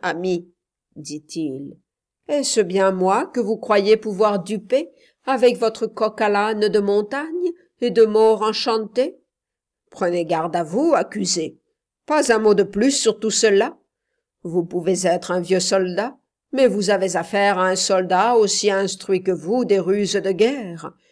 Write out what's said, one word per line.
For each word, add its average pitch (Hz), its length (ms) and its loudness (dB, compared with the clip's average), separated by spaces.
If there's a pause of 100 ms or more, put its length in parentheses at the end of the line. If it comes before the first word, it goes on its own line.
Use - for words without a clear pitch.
Ami, 175 500 -4 (440)
dit-il, 147 840 -10 (500)
est-ce 285 320 -2
bien 190 320 2
moi 190 360 0
que - 120 -6
vous 220 160 -2
croyez 208 420 2
pouvoir 208 460 0
duper 220 460 -2 (360)
avec 247 320 2
votre 226 280 -2
coq 220 340 -4
à 214 80 2
l'âne 208 420 0
de 214 100 2
montagne 277 720 -2 (300)
et 240 100 0
de 226 120 6
morts 220 380 4
enchantés ? 220 760 -2 (720)
Prenez 175 340 -2
garde 160 300 -2
à 170 80 -2
vous, 247 320 0
accusé. 180 640 -4 (480)
Pas - 260 2
un 220 60 2
mot 214 160 4
de 196 80 4
plus 202 280 0
sur 220 280 0
tout 214 120 -2
cela. 214 460 2 (640)
Vous 170 240 -2
pouvez 175 400 -2
être 175 240 0
un 180 100 0
vieux 180 200 0
soldat, 190 580 -2 (340)
mais 262 160 4
vous 202 220 0
avez 190 260 0
affaire 202 440 0
à 185 80 2
un 185 80 2
soldat 185 600 2
aussi 208 360 2
instruit 190 500 -2
que 190 100 -2
vous 185 340 -2
des 196 140 2
ruses 190 340 0
de 190 180 -2
guerre, 185 600 -2 (180)